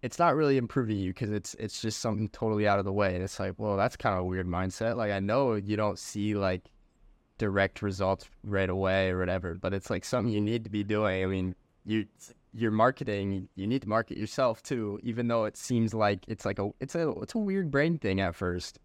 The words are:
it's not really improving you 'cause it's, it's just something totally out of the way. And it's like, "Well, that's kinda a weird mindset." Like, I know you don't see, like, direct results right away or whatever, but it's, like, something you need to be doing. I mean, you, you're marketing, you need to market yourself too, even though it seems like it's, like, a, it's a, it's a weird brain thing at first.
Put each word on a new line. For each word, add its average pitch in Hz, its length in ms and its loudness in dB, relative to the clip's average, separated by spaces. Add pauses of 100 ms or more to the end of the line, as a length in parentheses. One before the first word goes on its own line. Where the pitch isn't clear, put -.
it's - 180 -8
not 170 180 6
really 147 200 4
improving 117 400 0
you 95 160 0
'cause 104 160 -4
it's, 104 260 -4
it's - 280 -8
just 110 180 -4
something 107 280 -2
totally 107 380 0
out 101 120 4
of 98 80 0
the 98 80 -2
way. 98 200 2
And 90 80 -2
it's - 160 -8
like, 98 200 -4
"Well, 104 180 0
that's 104 200 2
kinda 101 220 0
a 90 60 -2
weird 92 220 -2
mindset." 95 500 -2
Like, 110 160 0
I 98 60 0
know 113 360 2
you 104 220 -2
don't 104 220 0
see, 107 360 -4
like, 95 360 -2 (680)
direct 98 460 2
results 95 480 0 (120)
right 98 280 0
away 95 400 2
or 90 80 0
whatever, 90 360 -2
but 92 200 -2
it's, 98 160 -4
like, 95 160 -2
something 117 260 0
you 104 80 2
need 110 240 0
to 107 60 -10
be 104 140 -2
doing. 101 380 2
I 95 40 0
mean, 92 280 0 (300)
you, 107 220 0 (480)
you're 113 160 0
marketing, 101 840 0
you 95 120 -4
need 127 160 0
to 98 60 -8
market 110 280 0
yourself 113 460 -2
too, 104 400 -4
even 117 260 -2
though 117 160 2
it 107 140 -6
seems 113 340 2
like 104 360 2
it's, - 180 -6
like, 101 120 -2
a, 101 120 0 (100)
it's 135 140 -8
a, 165 160 0 (100)
it's - 140 -10
a 233 40 0
weird 196 320 0
brain 151 280 2
thing 98 220 0
at 87 140 0
first. 87 500 -4